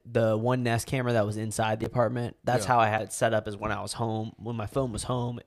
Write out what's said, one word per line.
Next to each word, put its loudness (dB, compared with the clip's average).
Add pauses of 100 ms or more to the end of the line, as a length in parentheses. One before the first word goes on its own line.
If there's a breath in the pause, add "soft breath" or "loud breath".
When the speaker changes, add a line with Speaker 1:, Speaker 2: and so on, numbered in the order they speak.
Speaker 1:
the 2
one 2
Nest 0
camera 0
that 4
was -4
inside -2
the -2
apartment, 0
that's 2
Speaker 2:
Yeah. 2
Speaker 1:
how 6
I 6
had 2
it -6
set 2
up 0
is -8
when -4
I -4
was -8
home. -2
When -8
my -6
phone -2
was -6
home, -4